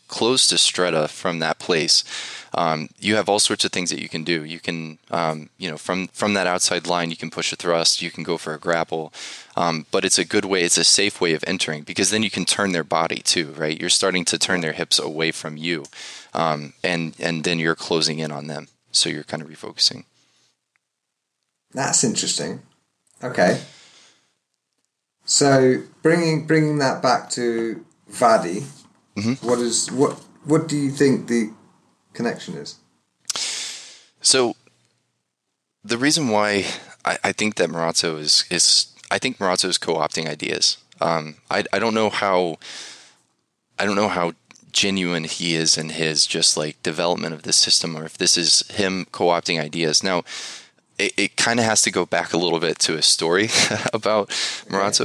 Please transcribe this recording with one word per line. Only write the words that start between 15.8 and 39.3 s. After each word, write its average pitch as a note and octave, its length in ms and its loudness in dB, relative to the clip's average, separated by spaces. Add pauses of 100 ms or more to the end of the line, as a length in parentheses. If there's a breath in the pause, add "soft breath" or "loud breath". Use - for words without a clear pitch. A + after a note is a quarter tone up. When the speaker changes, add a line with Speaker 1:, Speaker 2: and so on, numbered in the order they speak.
Speaker 1:
um, D2+ 400 -2 (100)
and, E2+ 340 -2
and E2 260 -2
then F2 140 0
you're D#2+ 180 0
closing D#2 420 -2
in D#2 120 -4
on D2 180 -10
them. D2 200 -12 (220)
So - 180 0
you're D2+ 160 -6
kind D#2 180 -8
of D2 60 -16
refocusing. - 560 -4 (1700)
Speaker 2:
That's - 320 0
interesting. F#2 560 -2 (640)
Okay. B2 380 2 (1600 soft breath)
So C3+ 580 4 (200)
bringing, D#3+ 440 2
bringing D3+ 320 4
that C3+ 240 0
back A#2+ 280 2
to A2+ 540 -2 (240)
Vadi, G2+ 560 2 (520)
Speaker 1:
Mm-hmm. A2+ 300 -2
Speaker 2:
what A#2+ 120 4
is, A#2 340 -2
what, C3 260 0 (260)
what D#3+ 240 2
do D3+ 80 -4
you C#3+ 140 0
think C3 380 4
the A#2 240 0 (640)
connection - 400 -6
is? D2 220 -12 (1500 loud breath)
Speaker 1:
So - 320 4 (1300)
the A2+ 140 -2
reason D3+ 300 2
why G#2 360 4 (400 loud breath)
I, F2 180 0
I G2 100 0
think G#2+ 240 -2
that F2 120 2
Marozzo E2 500 0
is, D2+ 300 2
is, - 380 2 (240)
I G3 80 2
think C3 180 -2